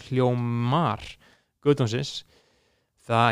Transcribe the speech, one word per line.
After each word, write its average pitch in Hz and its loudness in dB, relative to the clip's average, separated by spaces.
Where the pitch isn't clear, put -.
hljómar 123 0
Guðdómsins. 135 0
Það, 117 4